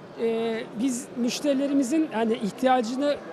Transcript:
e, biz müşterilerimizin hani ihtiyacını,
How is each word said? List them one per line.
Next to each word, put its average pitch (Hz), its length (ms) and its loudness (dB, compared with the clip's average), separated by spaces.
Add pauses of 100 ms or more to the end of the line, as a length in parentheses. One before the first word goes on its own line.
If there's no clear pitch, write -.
(220)
e, 226 380 0 (220)
biz 262 240 -2 (100)
müşterilerimizin 277 960 2
hani 226 220 2
ihtiyacını, 254 800 2 (160)